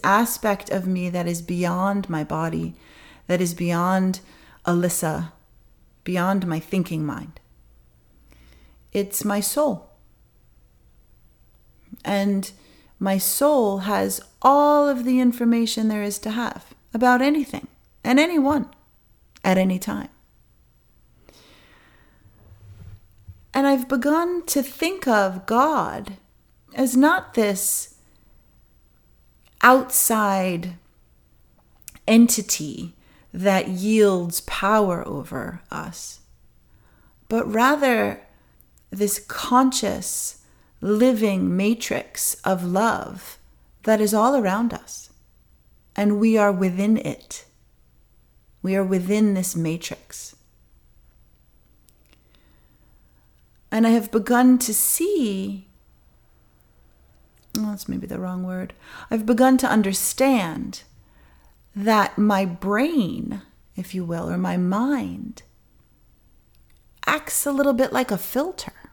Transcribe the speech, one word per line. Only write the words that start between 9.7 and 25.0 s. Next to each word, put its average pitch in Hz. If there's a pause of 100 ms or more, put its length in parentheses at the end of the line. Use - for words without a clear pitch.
And 196 (480)
my 196
soul 233
has 196 (220)
all 294
of 254
the 254
information 233
there 208
is 202
to 220
have - (200)
about 247
anything 285 (380)
and 254
anyone 311 (720)
at 185
any 185
time. 208 (3500)
And 277
I've 262
begun 320
to 285
think 330